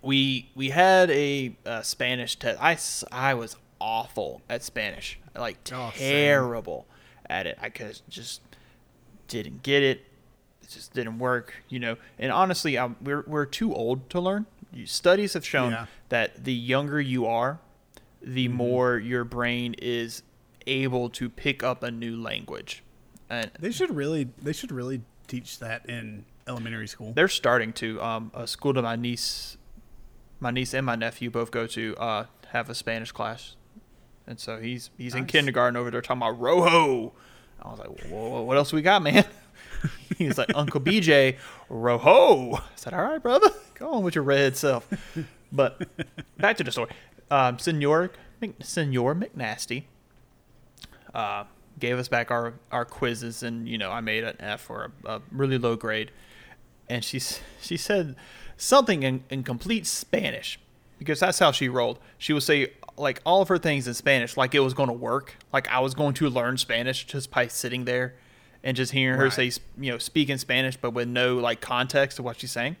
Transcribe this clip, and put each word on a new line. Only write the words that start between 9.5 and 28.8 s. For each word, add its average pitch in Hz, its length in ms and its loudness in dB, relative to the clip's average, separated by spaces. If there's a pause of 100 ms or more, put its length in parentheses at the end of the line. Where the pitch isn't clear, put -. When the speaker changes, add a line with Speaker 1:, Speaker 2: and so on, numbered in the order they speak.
Speaker 1:
get 139 200 4
it. - 220 0 (560)
It - 80 -20
just - 240 -20
didn't 113 260 -6
work, 123 340 -2 (160)
you 127 100 -8
know. 117 180 -6 (220)
And 127 120 -2
honestly, 165 460 2
I'm, 120 240 -2
we're, 143 260 -4
we're 147 180 0
too 127 280 -4
old 127 380 -2
to 180 80 -2
learn. 196 260 0 (280)
You, 120 120 -14
studies 196 480 2
have 165 120 -4
shown 127 260 2
Speaker 2:
Yeah. 117 140 -4 (240)
Speaker 1:
that 120 360 -2
the 131 80 -2
younger 135 480 0
you 127 240 0
are, 123 340 0 (640)
the 127 260 -2
Speaker 2:
Mm-hmm. 123 100 -2
Speaker 1:
more 123 420 2
your 120 260 -2
brain 120 520 -4
is 117 460 -6 (420)
able 127 440 -2
to 120 200 -6
pick 135 320 -4
up 123 220 -2
a 120 80 -6
new 117 300 -8
language. - 640 -10 (460)
And 113 300 -6
Speaker 2:
They 175 120 -6
should 240 220 -2
really, 147 360 -2 (120)
they 147 120 -4
should - 180 -10
really 127 300 -6 (260)
teach 123 320 -10
that 117 300 -8
in 110 360 -10 (220)
elementary 113 400 -8
school. 110 260 -12
Speaker 1:
they're 156 160 6
starting 117 440 2
to. 113 280 -6
Um, 113 320 -4
a 120 140 -10
school - 260 -2
that 131 80 2